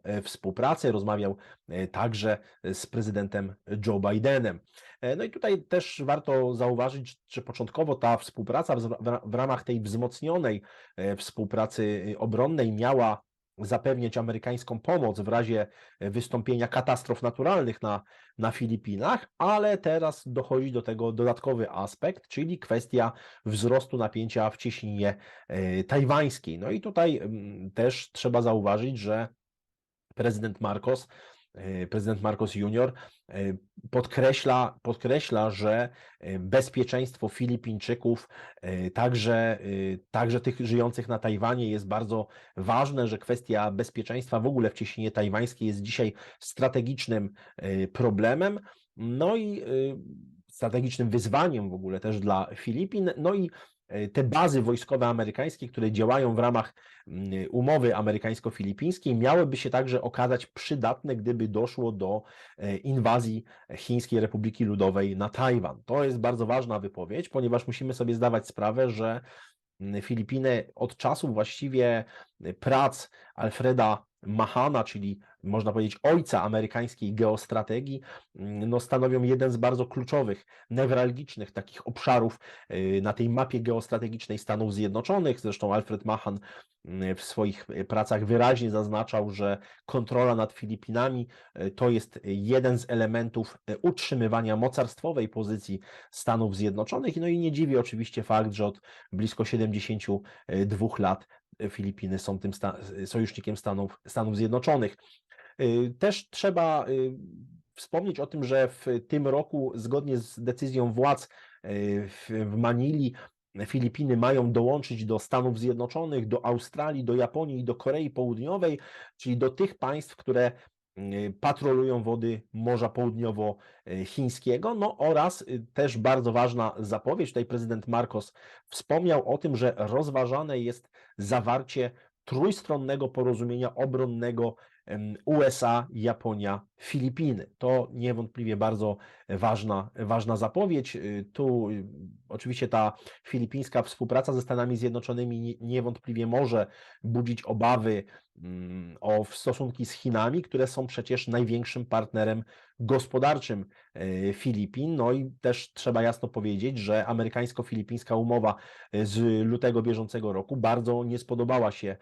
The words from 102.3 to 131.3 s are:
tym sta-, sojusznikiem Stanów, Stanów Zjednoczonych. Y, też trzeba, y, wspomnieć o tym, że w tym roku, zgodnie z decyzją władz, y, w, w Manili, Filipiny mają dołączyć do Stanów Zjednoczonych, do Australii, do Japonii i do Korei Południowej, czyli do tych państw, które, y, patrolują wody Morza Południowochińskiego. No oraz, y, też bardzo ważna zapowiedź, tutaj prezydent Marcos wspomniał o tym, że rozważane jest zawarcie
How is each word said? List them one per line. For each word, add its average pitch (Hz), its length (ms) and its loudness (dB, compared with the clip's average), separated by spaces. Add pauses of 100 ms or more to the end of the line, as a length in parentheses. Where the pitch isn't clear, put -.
tym 98 140 -4
sta-, 95 240 -4 (280)
sojusznikiem 107 520 -4
Stanów, 98 500 -4
Stanów 110 300 -2
Zjednoczonych. 117 600 2 (640)
Y, 123 380 2
też 196 300 0
trzeba, 165 580 0
y, 131 260 0 (600)
wspomnieć 170 460 -4
o 139 80 -2
tym, 147 160 -4
że 131 240 4
w - 180 -6 (220)
tym 147 200 2
roku, 139 480 0
zgodnie 131 420 0
z 117 220 -6
decyzją 123 540 0
władz, 135 300 4
y, - 60 -20 (800)
w, - 220 -16
w 110 280 -2
Manili, 123 560 2 (520)
Filipiny 127 520 0
mają 123 340 4
dołączyć 120 540 2
do 110 140 0
Stanów 127 400 -2
Zjednoczonych, 123 680 -2
do - 180 -2
Australii, 135 580 -2
do 120 120 0
Japonii 131 440 -2
i 123 40 -6
do 120 120 -2
Korei 139 340 -2
Południowej, 139 680 -2 (360)
czyli 123 220 -2
do 131 120 4
tych 190 280 -2
państw, 147 380 -4
które, 123 360 2 (460)
y, 101 420 -4
patrolują 131 640 2
wody 113 380 -2 (120)
Morza 113 360 0
Południowochińskiego. 117 1800 -2
No 208 240 -2
oraz, 156 440 2
y, 117 320 -8
też 135 240 0
bardzo 120 340 4
ważna 120 480 2
zapowiedź, 127 500 -2
tutaj 120 160 -2
prezydent 117 420 -4
Marcos 117 460 -2 (320)
wspomniał 165 680 2
o 143 40 0
tym, 143 180 -2
że 117 220 2
rozważane 135 840 0
jest 120 300 -6 (280)
zawarcie 123 760 0 (340)